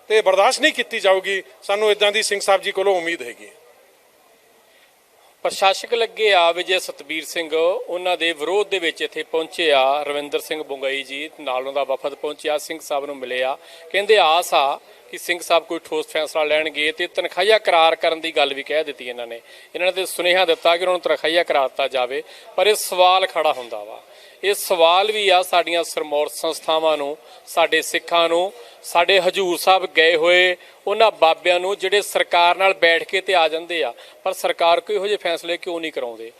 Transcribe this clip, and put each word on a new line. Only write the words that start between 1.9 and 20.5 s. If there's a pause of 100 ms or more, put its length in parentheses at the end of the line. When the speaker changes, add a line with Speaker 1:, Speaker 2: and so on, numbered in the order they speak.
Speaker 1:
ਇੱਦਾਂ
ਦੀ
ਸਿੰਘ
ਸਾਹਿਬ
ਜੀ
ਕੋਲੋਂ
ਉਮੀਦ
ਹੈਗੀ। (2000)
Speaker 2:
ਪ੍ਰਸ਼ਾਸਕ
ਲੱਗੇ
ਆ
ਵਿਜੇ
ਸਤਬੀਰ
ਸਿੰਘ, (320)
ਉਹਨਾਂ
ਦੇ
ਵਿਰੋਧ
ਦੇ
ਵਿੱਚ
ਇੱਥੇ
ਪਹੁੰਚੇ
ਆ
ਰਵਿੰਦਰ
ਸਿੰਘ
ਬੰਗਈ
ਜੀ, (100)
ਨਾਲ
ਉਹਨਾਂ
ਦਾ
ਵਫਦ
ਪਹੁੰਚਿਆ,
ਸਿੰਘ
ਸਾਹਿਬ
ਨੂੰ
ਮਿਲੇ
ਆ। (340)
ਕਹਿੰਦੇ
ਆਸ
ਆ (320)
ਕਿ
ਸਿੰਘ
ਸਾਹਿਬ
ਕੋਈ
ਠੋਸ
ਫੈਸਲਾ
ਲੈਣਗੇ
ਤੇ
ਤਨਖਾਹੀਆ
ਕਰਾਰ
ਕਰਨ
ਦੀ
ਗੱਲ
ਵੀ
ਕਹਿ
ਦਿੱਤੀ
ਇਹਨਾਂ
ਨੇ। (340)
ਇਹਨਾਂ
ਨੇ
ਤੇ
ਸੁਨੇਹਾ
ਦਿੱਤਾ